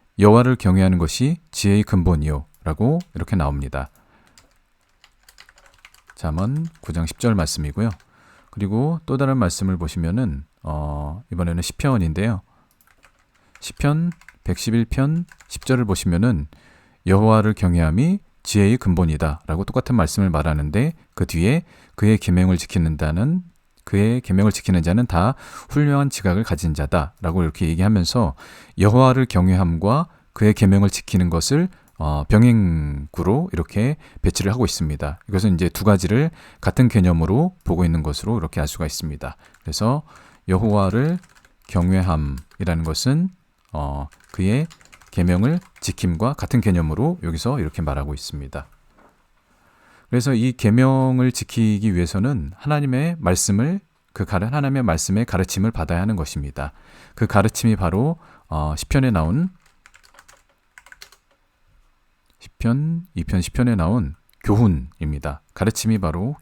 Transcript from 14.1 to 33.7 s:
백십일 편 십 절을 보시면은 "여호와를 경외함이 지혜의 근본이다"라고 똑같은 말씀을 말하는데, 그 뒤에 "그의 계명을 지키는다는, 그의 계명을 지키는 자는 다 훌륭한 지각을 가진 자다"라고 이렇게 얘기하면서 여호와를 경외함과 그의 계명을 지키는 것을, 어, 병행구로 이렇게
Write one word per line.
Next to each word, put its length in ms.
백십일 400
편 400
십 160
절을 200
보시면은 600
"여호와를 480
경외함이 640
지혜의 340
근본이다"라고 880
똑같은 300
말씀을 340
말하는데, 640
그 120
뒤에 380
"그의 220
계명을 400
지키는다는, 840
그의 360
계명을 320
지키는 300
자는 240
다 280
훌륭한 400
지각을 340
가진 300
자다"라고 680
이렇게 240
얘기하면서 680
여호와를 480
경외함과 840
그의 220
계명을 360
지키는 400
것을, 380
어, 300
병행구로 1200
이렇게 440